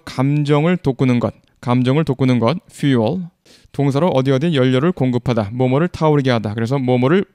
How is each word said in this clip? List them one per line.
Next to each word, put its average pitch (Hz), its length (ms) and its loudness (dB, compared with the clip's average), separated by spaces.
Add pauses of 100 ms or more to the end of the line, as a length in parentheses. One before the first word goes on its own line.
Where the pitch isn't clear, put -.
감정을 147 720 0
돋구는 127 420 -2
것, 110 160 -4 (260)
감정을 127 420 0
돋구는 127 360 0
것, 120 180 0 (100)
fuel. 139 600 -2 (460)
동사로 143 340 0
어디 131 240 0
어디 147 240 0
연료를 131 360 2
공급하다, 120 640 -2
뭐뭐를 131 340 0
타오르게 147 440 0
하다. 107 240 -2
그래서 117 240 -2
뭐뭐를 127 560 2